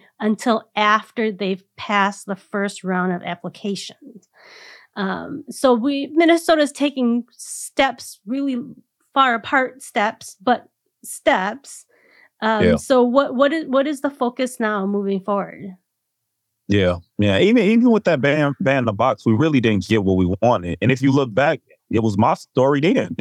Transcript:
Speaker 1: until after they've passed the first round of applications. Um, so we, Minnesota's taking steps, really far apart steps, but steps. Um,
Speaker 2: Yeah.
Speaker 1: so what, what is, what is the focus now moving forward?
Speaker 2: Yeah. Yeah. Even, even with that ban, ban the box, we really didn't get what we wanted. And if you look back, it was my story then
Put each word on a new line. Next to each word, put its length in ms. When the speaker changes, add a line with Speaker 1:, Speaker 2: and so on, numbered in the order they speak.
Speaker 1:
until 440
after 560
they've 320
passed 480
the 100
first 480
round 300
of 80
applications. 1080
Um, 560
so 240
we, 320
Minnesota's 640
taking 600
steps, 960
really 320
far 220
apart 480
steps, 580
but 260
steps. 840
Um, 240
Speaker 2:
Yeah. 120
Speaker 1:
so 260
what, 320
what 180
is, 140
what 180
is 160
the 80
focus 500
now 280
moving 320
forward? 560
Speaker 2:
Yeah. 280
Yeah. 180
Even, 260
even 280
with 140
that 160
ban, 380
ban 260
the 80
box, 300
we 100
really 280
didn't 260
get 160
what 140
we 240
wanted. 400
And 100
if 120
you 80
look 200
back, 300
it 100
was 160
my 160
story 480
then 400